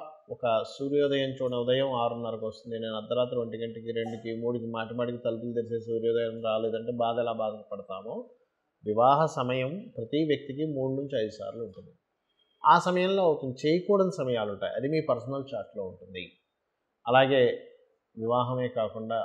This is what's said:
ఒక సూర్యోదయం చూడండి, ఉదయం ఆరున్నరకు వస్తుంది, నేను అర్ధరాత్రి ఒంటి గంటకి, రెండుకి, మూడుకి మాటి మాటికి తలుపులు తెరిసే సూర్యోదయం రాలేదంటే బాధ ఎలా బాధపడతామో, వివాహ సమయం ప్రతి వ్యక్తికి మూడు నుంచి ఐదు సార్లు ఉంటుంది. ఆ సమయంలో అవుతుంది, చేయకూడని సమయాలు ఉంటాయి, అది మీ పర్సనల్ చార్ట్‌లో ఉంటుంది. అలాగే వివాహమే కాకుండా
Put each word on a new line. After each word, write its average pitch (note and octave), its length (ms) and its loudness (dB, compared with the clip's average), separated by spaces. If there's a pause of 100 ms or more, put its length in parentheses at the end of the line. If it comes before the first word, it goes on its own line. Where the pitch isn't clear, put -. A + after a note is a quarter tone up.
(320)
ఒక A2+ 360 2
సూర్యోదయం C#3 640 0
చూడండి, B2+ 260 -2
ఉదయం B2+ 380 2
ఆరున్నరకు A#2 520 -2
వస్తుంది, A2+ 340 -8
నేను A2 160 -4
అర్ధరాత్రి A#2+ 440 0
ఒంటి A2+ 180 -4
గంటకి, A2+ 340 -6
రెండుకి, A2+ 440 -4
మూడుకి A#2 300 -2
మాటి A2+ 280 -4
మాటికి A#2+ 240 -2
తలుపులు A#2 360 -4
తెరిసే A#2 260 -2
సూర్యోదయం A2+ 640 0
రాలేదంటే A2+ 480 0
బాధ A#2 280 0
ఎలా A#2 120 0
బాధపడతామో, G#2+ 840 -6 (680)
వివాహ B2 420 6
సమయం C3 460 0 (260)
ప్రతి B2 280 -2
వ్యక్తికి C#3+ 400 -2
మూడు C3+ 280 -2
నుంచి C#3 260 -4
ఐదు G#2+ 120 -2
సార్లు G#2 320 -8
ఉంటుంది. G2 280 -14 (720)
ఆ E3 160 8
సమయంలో F#3 440 2
అవుతుంది, C#3+ 360 2
చేయకూడని F3+ 520 4
సమయాలు A#2+ 400 0
ఉంటాయి, G2 220 -4
అది A#2 140 -2
మీ D#3 140 0
పర్సనల్ C3+ 440 -2 (100)
చార్ట్‌లో G#2+ 280 -8
ఉంటుంది. F#2 400 -12 (840)
అలాగే C3 380 6 (760)
వివాహమే B2 500 0
కాకుండా A2 580 -4